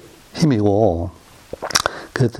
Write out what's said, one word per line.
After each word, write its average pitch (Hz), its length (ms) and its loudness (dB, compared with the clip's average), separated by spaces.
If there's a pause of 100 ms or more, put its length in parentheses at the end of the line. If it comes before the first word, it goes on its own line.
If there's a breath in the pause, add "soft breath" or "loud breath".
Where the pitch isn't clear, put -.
(340 loud breath)
힘이고, 104 760 2 (1000 loud breath)
그 123 160 2 (120)